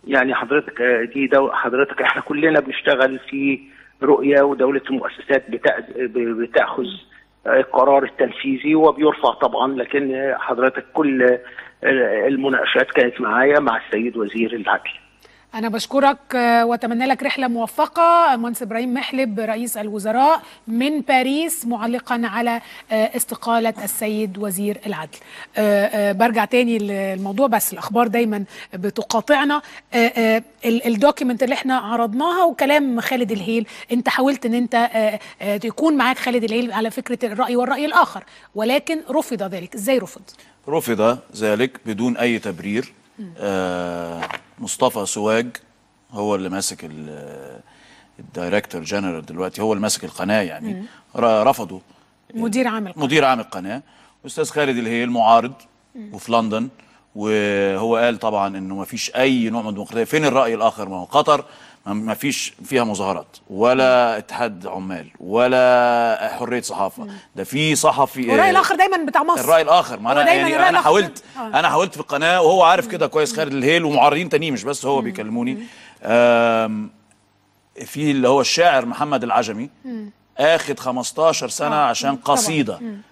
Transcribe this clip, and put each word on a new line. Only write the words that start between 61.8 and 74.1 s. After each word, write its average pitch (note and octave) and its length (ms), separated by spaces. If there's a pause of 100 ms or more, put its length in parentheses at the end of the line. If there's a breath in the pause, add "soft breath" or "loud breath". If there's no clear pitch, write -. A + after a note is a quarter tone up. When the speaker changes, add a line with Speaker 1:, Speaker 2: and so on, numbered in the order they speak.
Speaker 3:
ما، G2+ 80
ما G#2+ 200
فيش - 400 (100)
فيها B2 200
مظاهرات G2 520 (140)
ولا B2 680
اتحاد G#2 480
عمال F#2 400 (140)
ولا A#2+ 1160
حرية A#2+ 220
صحافة. - 440
Speaker 2:
مم. - 60 (260 loud breath)
Speaker 3:
ده G2 80
في D3+ 300
صحفي، C3+ 560
Speaker 2:
والرأي F#4 160
Speaker 3:
آه، F#4+ 40
Speaker 2:
الآخر F#4+ 260
دايمًا F#4+ 280
بتاع C#4+ 180
مصر. E4 180
Speaker 3:
الرأي E3 220
الآخر، D3 380
ما A2+ 80
Speaker 2:
هو C3 40
Speaker 3:
أنا C#3+ 120
Speaker 2:
دايمًا E4+ 160
Speaker 3:
يعني - 140
Speaker 2:
الرأي F4+ 140
Speaker 3:
أنا - 20
Speaker 2:
الآخر. - 140
Speaker 3:
حاولت، F#3 400 (120)
Speaker 2:
آه. A#3+ 100 (120)
Speaker 3:
أنا D#3+ 100
حاولت E3 260
في D3+ 60
القناة E3 420
وهو F3 200
عارف F3 220
Speaker 2:
مم. A3+ 60
Speaker 3:
كده E3 160
كويس، D3+ 260
Speaker 2:
مم. A#2+ 40
Speaker 3:
خالد D3 160
الهيل D3 320
ومعارضين D3 440